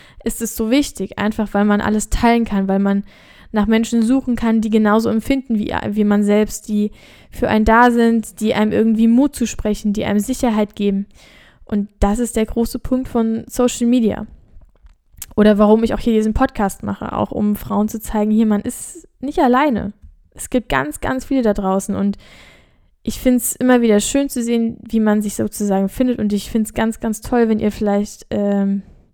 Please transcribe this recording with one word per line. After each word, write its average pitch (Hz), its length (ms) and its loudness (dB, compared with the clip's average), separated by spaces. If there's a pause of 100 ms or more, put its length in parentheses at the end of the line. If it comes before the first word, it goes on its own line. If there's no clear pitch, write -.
(240)
ist - 180 -6
es 226 140 -6
so 220 140 -2
wichtig? 269 480 -2
Einfach, 208 360 -4
weil 208 100 2
man 208 160 2
alles 208 300 -2
teilen 233 340 2
kann, 196 220 -2
weil 190 140 0
man 202 240 0 (480)
nach 214 140 0
Menschen 226 360 2
suchen 254 320 0
kann, 226 280 0
die 220 80 -2
genauso 214 400 2
empfinden 226 480 0
wie, - 140 -4 (180)
wie 208 140 0
man 208 200 2
selbst, 208 440 0
die 208 220 0 (400)
für - 180 -2
einen 214 180 2
da 233 240 6
sind, 233 500 2
die 214 140 0
einem 214 180 0
irgendwie 220 340 2
Mut 254 300 4
zusprechen, 208 560 -2
die 208 120 -4
einem 208 160 0
Sicherheit 214 540 -2
geben. 202 320 -2 (580)
Und 208 260 -4 (100)
das 202 180 2
ist 240 160 -4
der 220 120 0
große 233 320 -4
Punkt 254 300 -4
von 226 380 -2
Social 240 400 -2
Media. 226 400 0 (1080)
Oder 214 220 6
warum 214 260 6
ich 220 100 0
auch - 60 -4
hier 233 140 0
diesen 220 200 0
Podcast - 480 -2
mache, 202 300 -8
auch - 180 -2
um 208 240 -2
Frauen 208 340 -2
zu 214 120 -10
zeigen, 214 300 -2
hier, 220 160 4
man 208 160 0
ist - 440 -12 (140)
nicht 285 180 -6
alleine. 247 540 2 (420)
Es - 160 -16
gibt 247 180 -2
ganz, 143 320 -2
ganz 254 260 -4
viele 269 160 0
da 220 120 4
draußen 196 400 -2
und 196 220 -2 (840)
ich - 160 -6
find's 247 360 0
immer 254 280 2
wieder 214 180 4
schön 277 280 -2
zu 247 140 -6
sehen, 233 400 -2
wie 220 180 -2
man 214 220 2
sich 208 120 -6
sozusagen 202 540 -2
findet 247 300 -2
und 214 140 -2
ich 202 180 -4
find's 220 220 -2
ganz, 226 280 -4
ganz 220 200 -4
toll, 233 280 2
wenn 220 100 0
ihr 208 140 0
vielleicht, 202 580 -2
ähm, 202 520 -2 (320)